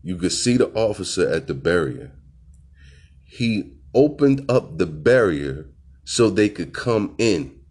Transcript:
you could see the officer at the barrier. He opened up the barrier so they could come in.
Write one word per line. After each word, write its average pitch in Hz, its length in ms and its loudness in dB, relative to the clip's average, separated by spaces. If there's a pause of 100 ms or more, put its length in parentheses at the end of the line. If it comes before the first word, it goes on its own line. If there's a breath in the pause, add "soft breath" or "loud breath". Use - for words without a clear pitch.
you 90 160 -8
could 87 160 -2
see 120 240 0
the 120 160 2
officer 107 560 0
at 80 180 -2
the 78 60 -6
barrier. 71 580 -2 (1120 soft breath)
He - 540 -6 (160)
opened 139 560 2
up 131 280 -2
the 160 100 0
barrier 76 800 0 (340)
so 117 260 2
they 104 200 2
could - 240 -10
come 107 440 -4
in. 107 420 -2 (120)